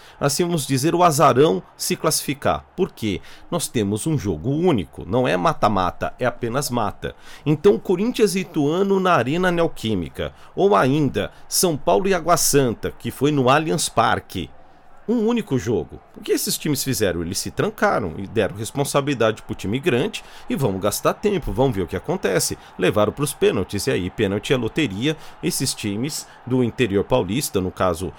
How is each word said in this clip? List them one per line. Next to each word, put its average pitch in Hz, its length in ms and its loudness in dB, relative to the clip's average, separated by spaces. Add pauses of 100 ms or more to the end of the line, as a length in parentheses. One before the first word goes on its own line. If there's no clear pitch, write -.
(200)
assim 139 240 0
vamos 175 220 -2
dizer, 143 300 0
o 175 80 4
azarão 156 580 6 (160)
se - 180 -2
classificar. 135 680 -2 (100)
Por 185 160 0
quê? 101 300 -4 (300)
Nós 165 160 -2
temos 107 400 -2
um 156 100 0
jogo 90 320 -4
único, 147 580 0
não 123 200 2
é 175 100 2
mata-mata, 104 800 0
é 127 80 -2
apenas 120 460 -2
mata. 104 420 -4 (320)
Então, 156 320 4
Corinthians 202 560 0
e 190 60 -2
Ituano 185 600 0
na 185 140 4
Arena 160 380 2
Neoquímica, 110 840 -2 (220)
ou 202 200 4
ainda 135 560 2 (160)
São 165 300 0
Paulo 190 300 2
e 196 80 2
Água 165 220 2
Santa, 120 540 2
que - 200 -6
foi 147 200 0
no 131 200 4
Allianz 156 360 2
Parque, 101 640 0 (600)
um 226 160 2
único 226 300 0
jogo. 85 420 -2 (160)
O - 60 -18
que - 100 -6
esses 247 240 0
times - 280 -2
fizeram? 95 400 0
Eles 87 160 -4
se 98 100 -8
trancaram 175 680 -2
e 98 80 -8
deram 95 280 -2
responsabilidade 135 840 -2
pro - 140 -10
time 185 240 -4
grande 143 440 0 (240)
e 254 80 -2
vamos 98 240 -2
gastar 104 360 0
tempo, 190 360 -2
vamos 117 240 2
ver 95 60 -2
o 82 60 -2
que 95 80 -6
acontece. - 600 -2 (220)
Levaram 107 340 2
pros 147 220 -4
pênaltis 107 540 0
e 131 40 2
aí, 92 200 -2
pênalti 104 420 -2
é - 20 4
loteria. 127 600 -2 (240)
Esses - 320 -2
times 110 540 -6 (180)
do 127 180 2
interior 101 400 0
paulista, 107 560 0
no 92 120 -2
caso, 90 480 -2